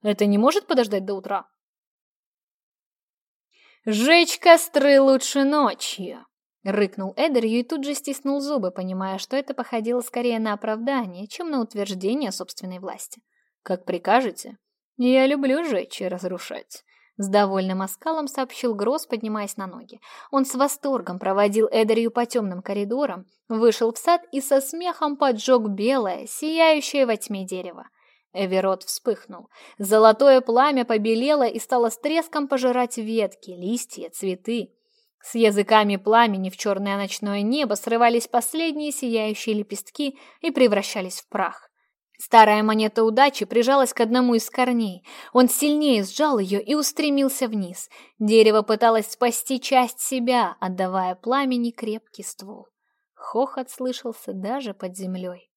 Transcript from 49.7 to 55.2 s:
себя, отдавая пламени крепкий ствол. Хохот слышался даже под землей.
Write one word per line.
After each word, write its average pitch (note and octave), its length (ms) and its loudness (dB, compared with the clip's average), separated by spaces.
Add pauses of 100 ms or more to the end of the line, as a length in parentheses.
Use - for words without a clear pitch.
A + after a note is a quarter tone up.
себя, A#3+ 600 -2
отдавая F#3 560 -4
пламени B3 560 -2
крепкий A3 520 -10
ствол. - 440 -18 (460)
Хохот C4 560 -6
слышался B3 640 -8
даже G#3 400 -8
под F#3 220 -12
землей. F#3 600 -10